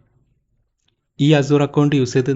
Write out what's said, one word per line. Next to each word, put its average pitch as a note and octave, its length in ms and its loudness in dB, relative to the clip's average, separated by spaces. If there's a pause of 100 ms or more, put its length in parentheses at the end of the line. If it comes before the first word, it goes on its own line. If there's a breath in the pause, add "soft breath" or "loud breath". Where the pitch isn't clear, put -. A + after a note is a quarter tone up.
(1200)
ഈ C#3+ 80 2 (100)
Azure C#3+ 280 0
അക്കൗണ്ട് D3 340 0
യൂസ് B2 160 -4
ചെയ്ത് C3 200 -2